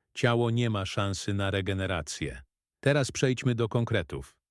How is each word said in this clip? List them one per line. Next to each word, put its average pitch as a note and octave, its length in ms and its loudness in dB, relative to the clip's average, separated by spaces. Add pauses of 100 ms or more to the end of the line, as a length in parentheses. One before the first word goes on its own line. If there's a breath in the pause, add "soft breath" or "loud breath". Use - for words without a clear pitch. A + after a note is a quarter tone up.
(180)
ciało A#2+ 320 4
nie A#2 200 2
ma G2+ 160 0
szansy G2 480 -2
na G2 180 0
regenerację. F#2+ 920 -2 (420)
Teraz C#3 280 2
przejdźmy C3 440 0
do A2+ 140 0
konkretów. G#2+ 680 -2 (140)